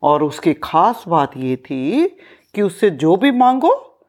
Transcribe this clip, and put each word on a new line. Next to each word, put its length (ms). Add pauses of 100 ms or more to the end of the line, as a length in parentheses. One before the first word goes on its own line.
और 220
उसकी 300
खास 540
बात 300
ये 180
थी 520 (460)
कि 80
उससे 280
जो 260
भी 160
मांगो, 580 (200)